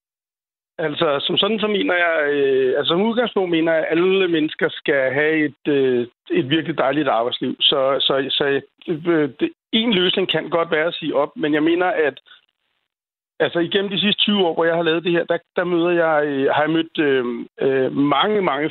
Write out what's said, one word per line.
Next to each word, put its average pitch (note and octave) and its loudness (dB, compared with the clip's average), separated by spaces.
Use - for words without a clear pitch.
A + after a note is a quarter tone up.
Altså, D3+ 0
som F3 -2
sådan, G#3 0
så G3+ -2
mener F#3+ 0
jeg, E3 0
øh, C3+ 2
altså, C#3 -2
som F3 2
udgangspunkt G#3+ 0
mener E3 0
jeg, D#3+ 2
at - -4
alle F#3 2
mennesker D#3 -2
skal C3+ -2
have D3+ 2
et, D3 -4
øh, B2+ 2
et D3 0
virkelig D3+ -2
dejligt C#3 -2
arbejdsliv. A#2+ -2
Så, D3 0
så, - -2
så, D3 -2
øh, D#3+ 0
det, E3 -2
en A3+ 0
løsning F#3 0
kan E3 -4
godt E3 -2
være D#3 0
at E3+ -4
sige C#3+ -4
op, C#3+ 0
men D3+ -2
jeg D3+ 2
mener, E3+ 2
at, D3+ -2
altså, D#3 0
igennem G3 0
de F#3 -2
sidste G3 0
tyve G3+ 2
år, D#3+ 0
hvor E3 0
jeg E3 2
har E3+ 0
lavet E3 0
det F3 0
her, E3+ 2
der, E3+ -2
der F#3 0
møder F3 2
jeg, D#3+ 2
øh, C#3 0
har C#3+ 2
jeg D#3 0
mødt, D#3+ -2
øh, C3+ 2
øh, C3+ 0
mange, D3 2
mange D3+ 0